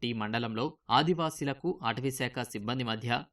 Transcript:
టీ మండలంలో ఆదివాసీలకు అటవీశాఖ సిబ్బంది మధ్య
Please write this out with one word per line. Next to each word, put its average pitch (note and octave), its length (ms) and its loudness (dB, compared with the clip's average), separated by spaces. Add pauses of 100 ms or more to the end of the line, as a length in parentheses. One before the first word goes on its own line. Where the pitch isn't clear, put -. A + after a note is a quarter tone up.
టీ A#2+ 120 0
మండలంలో A2+ 640 -2 (120)
ఆదివాసీలకు D#3 960 2
అటవీశాఖ B2 540 0
సిబ్బంది A2+ 440 -4
మధ్య A#2 500 0